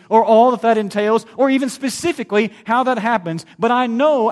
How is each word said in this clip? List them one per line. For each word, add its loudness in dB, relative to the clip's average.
or 4
all 4
that -4
that 2
entails -2
or 2
even 0
specifically -4
how 0
that -2
happens. -4
But 0
I 0
know 0